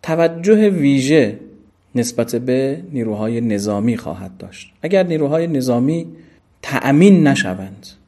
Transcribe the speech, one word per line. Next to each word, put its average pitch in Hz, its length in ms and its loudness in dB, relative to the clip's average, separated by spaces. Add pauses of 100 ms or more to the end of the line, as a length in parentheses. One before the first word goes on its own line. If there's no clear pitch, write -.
توجه 170 680 2
ویژه 139 680 2 (560)
نسبت 117 400 -4
به 135 560 -2
نیروهای 113 500 -4
نظامی 107 560 -2
خواهد 95 400 -12
داشت. - 440 -20
اگر 185 220 2
نیروهای 160 440 -2
نظامی 135 600 0 (540)
تأمین 151 680 4
نشوند 95 600 -4 (200)